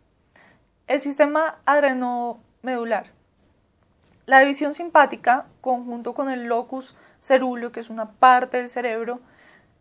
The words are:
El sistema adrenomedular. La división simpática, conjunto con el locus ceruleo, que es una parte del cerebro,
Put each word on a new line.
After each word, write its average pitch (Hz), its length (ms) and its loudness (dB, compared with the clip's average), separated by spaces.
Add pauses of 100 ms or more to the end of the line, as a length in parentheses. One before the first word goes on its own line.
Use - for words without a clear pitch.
(840)
El 277 160 -2
sistema 294 640 0
adrenomedular. 247 1400 -2 (1200)
La 262 140 8
división 277 340 2
simpática, 294 720 2 (140)
conjunto 240 540 -6
con 269 160 -6
el 247 160 -8
locus 233 500 -6 (240)
ceruleo, 247 520 0
que 233 100 -14
es 233 80 -16
una 220 220 -10
parte 254 460 4
del 247 120 -6
cerebro, 240 500 -6 (600)